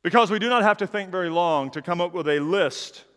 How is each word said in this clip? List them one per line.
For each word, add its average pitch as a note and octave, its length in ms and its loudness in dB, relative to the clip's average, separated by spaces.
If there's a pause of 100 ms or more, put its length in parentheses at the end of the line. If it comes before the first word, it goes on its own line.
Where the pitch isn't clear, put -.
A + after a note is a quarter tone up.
Because G3+ 280 4
we G#3+ 80 0
do A3 100 -2
not A#3+ 140 2
have G#3 140 4
to G3 100 -4
think G3 240 -6
very F3+ 180 -4
long D#3+ 420 0
to D3+ 120 -10
come F3 180 -2
up F3 140 -2
with D#3 140 -2
a D3 100 2
list D#3 680 -2 (120)